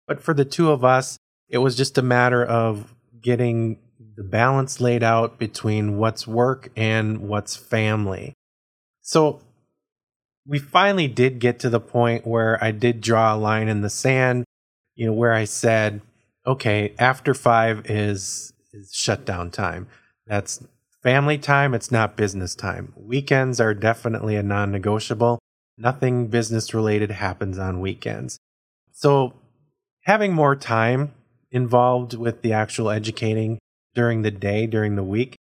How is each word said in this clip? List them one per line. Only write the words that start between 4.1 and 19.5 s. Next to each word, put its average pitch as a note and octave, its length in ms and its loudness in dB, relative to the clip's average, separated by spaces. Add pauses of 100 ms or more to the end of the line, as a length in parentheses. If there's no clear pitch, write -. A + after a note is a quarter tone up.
the G#2+ 80 -12
balance B2+ 560 0
laid A#2+ 240 2
out A2+ 340 0
between G#2+ 580 -2
what's A2 300 -2
work A#2+ 480 0
and A2 540 -2
what's G#2 260 -6
family. G#2+ 800 -2 (680)
So D#3 380 2 (1040)
we C#3+ 120 -4
finally F#3 480 2
did B2 320 0
get A#2+ 220 0
to B2+ 100 0
the A#2 100 2
point A#2 460 0
where A2+ 360 0
I A2 100 0
did A#2 280 0
draw A2+ 340 4
a - 20 -4
line G#2+ 320 0
in G#2 140 0
the G2+ 80 -2
sand, B2+ 560 0 (500)
you A2+ 100 -2
know, A2 60 0
where A#2 200 2
I A2 120 2
said, G#2+ 560 0 (500)
okay, G#2 480 0
after C3 340 2
five A2+ 560 2
is, G#2 640 -4 (200)
is G2+ 200 -20
shutdown F#2 600 -4